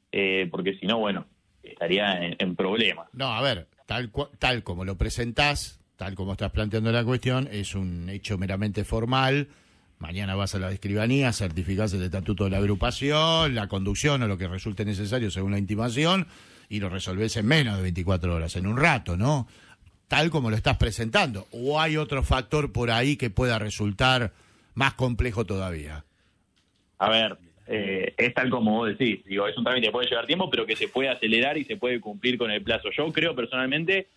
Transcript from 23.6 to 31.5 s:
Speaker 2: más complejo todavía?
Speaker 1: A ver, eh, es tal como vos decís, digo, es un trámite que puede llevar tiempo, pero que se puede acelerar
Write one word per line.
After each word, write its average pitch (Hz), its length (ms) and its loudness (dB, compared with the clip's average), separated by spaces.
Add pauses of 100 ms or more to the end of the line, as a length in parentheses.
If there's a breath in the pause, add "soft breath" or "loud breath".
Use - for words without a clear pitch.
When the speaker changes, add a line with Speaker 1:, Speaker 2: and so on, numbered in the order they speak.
Speaker 2:
más 131 180 2
complejo 120 520 0
todavía? 82 580 -6 (960)
Speaker 1:
A 98 100 4
ver, 110 280 2 (300)
eh, 98 500 -2
es 120 160 2
tal 131 160 0
como 113 280 2
vos 113 200 0
decís, 113 280 0
digo, 98 220 0
es 107 100 -4
un 120 60 -2
trámite 120 240 2
que 107 40 0
puede 120 180 -2
llevar 117 160 0
tiempo, 170 240 0
pero 120 160 0
que 107 100 -2
se 107 120 -2
puede 135 220 0
acelerar 120 480 2